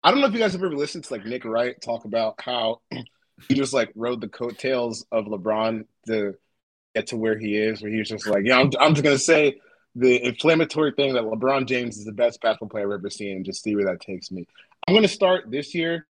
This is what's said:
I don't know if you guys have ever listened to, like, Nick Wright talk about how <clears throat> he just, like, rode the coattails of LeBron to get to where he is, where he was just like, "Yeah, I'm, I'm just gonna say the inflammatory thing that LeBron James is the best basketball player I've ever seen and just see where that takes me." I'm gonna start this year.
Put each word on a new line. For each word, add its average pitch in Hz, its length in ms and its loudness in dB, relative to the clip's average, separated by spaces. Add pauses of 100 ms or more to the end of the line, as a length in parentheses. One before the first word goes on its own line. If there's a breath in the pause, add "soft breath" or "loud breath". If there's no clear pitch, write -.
I 175 80 6
don't 277 100 2
know 277 60 4
if 202 60 2
you 233 60 -2
guys 208 140 2
have 185 100 -4
ever 170 120 -2
listened 147 300 -6
to, - 80 -8
like, 104 120 -10
Nick 123 200 -8
Wright 117 360 -2
talk 117 240 -2
about 110 340 0
how 117 420 -2 (100)
<clears throat> - 580 -16
he 135 60 4
just, 135 180 0
like, 117 220 2
rode 117 260 -4
the 110 80 -8
coattails 120 840 -4
of 113 140 0
LeBron 110 600 -2 (220)
to 104 280 -2 (600)
get 107 120 -2
to 120 100 -6
where 110 200 0
he 107 200 -2
is, 107 240 0
where 107 100 -6
he 110 80 -2
was 104 100 -4
just 107 180 -8
like, 101 180 2
"Yeah, 127 140 6
I'm, 139 200 6
I'm 156 140 8
just 143 100 2
gonna 143 140 6
say 151 420 4 (360 soft breath)
the 123 280 4
inflammatory 156 720 2
thing 139 200 0
that 120 100 0
LeBron 127 440 0
James 123 300 -4
is 104 80 -14
the 110 60 -8
best 117 300 0
basketball 110 280 0
player 101 240 -4
I've 101 60 -6
ever 98 100 -8
seen 98 280 -8
and 92 80 -6
just 95 180 -10
see 107 120 -2
where 101 100 2
that 90 160 -2
takes - 300 -12
me." 90 140 -10 (420 soft breath)
I'm 175 80 2
gonna 214 120 2
start 185 440 0
this 147 240 -8
year. 165 380 -6